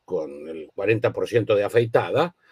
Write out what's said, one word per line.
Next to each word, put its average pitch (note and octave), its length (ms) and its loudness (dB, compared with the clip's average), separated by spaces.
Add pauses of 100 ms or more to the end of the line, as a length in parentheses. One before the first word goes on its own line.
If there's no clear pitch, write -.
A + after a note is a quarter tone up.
con D2+ 440 -8
el D#2+ 240 -12
cuarenta G#2 400 0
por F#2 140 -4
ciento G#2+ 300 2
de G2+ 80 2
afeitada A#2 720 2 (160)